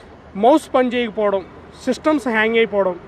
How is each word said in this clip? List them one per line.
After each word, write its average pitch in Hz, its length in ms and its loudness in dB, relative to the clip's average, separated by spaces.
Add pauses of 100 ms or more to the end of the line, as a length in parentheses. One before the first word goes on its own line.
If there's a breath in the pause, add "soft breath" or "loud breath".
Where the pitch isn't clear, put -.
(360 loud breath)
మౌస్ 262 400 2
పని 254 180 2
చేయకపోవడం, 208 520 -2 (400)
సిస్టమ్స్ 294 420 -2
హ్యాంగ్ 226 300 0
అయిపోవడం 196 500 0